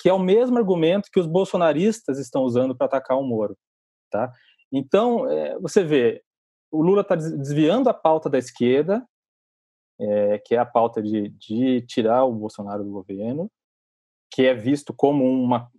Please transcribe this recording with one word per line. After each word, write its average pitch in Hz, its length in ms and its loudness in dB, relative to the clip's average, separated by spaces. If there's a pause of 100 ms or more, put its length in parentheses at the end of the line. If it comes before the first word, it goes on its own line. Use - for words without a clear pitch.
que - 80 2
é 180 60 6
o 190 40 2
mesmo 226 380 2
argumento 190 560 0
que 190 80 2
os 175 60 -2
bolsonaristas 170 920 0
estão 139 240 -4
usando 127 320 0
pra 131 120 -2
atacar 131 320 -2
o 139 40 -2
Moro, 107 320 -4 (560)
tá? 123 220 -4 (400)
Então, 190 580 0
é, - 300 -4
você 190 240 0
vê, 123 400 2 (480)
o 156 100 0
Lula 196 220 2
tá 196 100 -2
des-, 160 220 -4
desviando 151 520 0
a 220 60 2
pauta 160 360 0
da 135 80 2
esquerda, 147 680 0 (920)
é, 104 380 0
que - 160 -4
é 117 40 2
a 120 80 0
pauta 117 340 0
de, 107 280 -4
de 123 540 -2
tirar 120 420 0
o 131 80 0
Bolsonaro 104 500 -10
do 101 80 -10
governo, 101 580 -8 (840)
que 131 100 0
é 127 120 4
visto 123 380 -4
como 143 320 2
uma, 123 540 -2